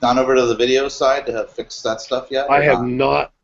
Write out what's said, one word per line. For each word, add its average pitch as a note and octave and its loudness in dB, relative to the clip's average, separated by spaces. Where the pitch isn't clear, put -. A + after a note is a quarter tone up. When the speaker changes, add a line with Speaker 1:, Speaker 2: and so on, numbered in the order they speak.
Speaker 1:
gone B2 2
over C3 2
to B2+ 4
the A#2 0
video C3 2
side C#3 0
to A#2+ -4
have A2 -8
fixed - -14
that A2+ -4
stuff - -6
yet, C3+ -2
Speaker 2:
I C#3 4
Speaker 1:
or C#3+ 2
Speaker 2:
have C3 2
Speaker 1:
not? B2 -4
Speaker 2:
not C3+ -2